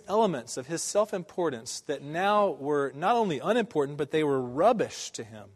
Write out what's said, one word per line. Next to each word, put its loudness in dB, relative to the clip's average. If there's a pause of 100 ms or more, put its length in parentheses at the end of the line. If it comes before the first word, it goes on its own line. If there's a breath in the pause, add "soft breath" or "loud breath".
elements 0
of -6
his -4
self-importance -2
that -6
now 0
were -2
not 2
only 0
unimportant, 2
but -4
they 2
were 2
rubbish 0
to -10
him. -16 (100)